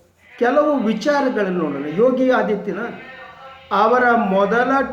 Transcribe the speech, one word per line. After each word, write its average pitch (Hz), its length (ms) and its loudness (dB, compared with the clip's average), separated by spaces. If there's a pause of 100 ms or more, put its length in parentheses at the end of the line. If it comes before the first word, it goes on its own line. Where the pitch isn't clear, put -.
(380)
ಕೆಲವು 285 400 2
ವಿಚಾರಗಳನ್ನು 220 800 -2
ನೋಡೋಣ. 143 280 -4
ಯೋಗಿ 254 440 2
ಆದಿತ್ಯನಾಥ್ 208 680 -2 (720)
ಅವರ 233 440 4
ಮೊದಲ 202 540 2 (220)